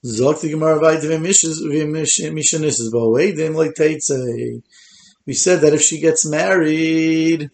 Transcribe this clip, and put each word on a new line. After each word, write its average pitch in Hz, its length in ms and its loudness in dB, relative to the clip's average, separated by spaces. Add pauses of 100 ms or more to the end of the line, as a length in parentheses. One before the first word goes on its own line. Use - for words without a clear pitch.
Zok 127 340 0
the 160 100 -4
Gemara 156 300 2
Vayit 160 220 4
V'Mishanis 160 600 0
V'Mishanis 151 1160 -2 (100)
V'Oedim 147 640 0
Like 160 200 0
Teitze. 123 880 -2 (640)
We 139 80 -8
said 180 260 2
that 151 140 6
if 151 80 2
she 156 180 0
gets 160 260 2
married 160 1300 0